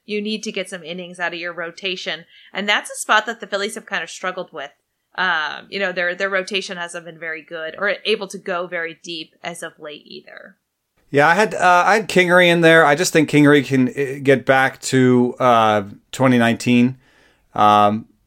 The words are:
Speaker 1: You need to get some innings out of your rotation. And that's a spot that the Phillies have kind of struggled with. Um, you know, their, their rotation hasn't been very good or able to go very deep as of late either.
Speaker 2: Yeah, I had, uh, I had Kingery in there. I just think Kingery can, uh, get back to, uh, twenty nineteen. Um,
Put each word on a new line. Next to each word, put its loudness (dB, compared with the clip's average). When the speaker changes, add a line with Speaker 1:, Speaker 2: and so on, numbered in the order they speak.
Speaker 1:
You -6
need -6
to -8
get -8
some -14
innings -14
out -6
of -10
your -10
rotation. -10
And -6
that's -2
a -16
spot -2
that -10
the -16
Phillies -6
have -14
kind -8
of -12
struggled -10
with. -16
Um, -4
you -10
know, -4
their, -4
their -4
rotation -6
hasn't -12
been -20
very -12
good -12
or -4
able -2
to -14
go -6
very -8
deep -14
as -12
of -16
late -18
either. -20
Speaker 2:
Yeah, 4
I 4
had, 0
uh, 4
I 4
had -2
Kingery 4
in 4
there. 6
I 4
just -2
think 2
Kingery 6
can, 0
uh, -6
get 2
back 2
to, 2
uh, 4
twenty 2
nineteen. 2
Um, 4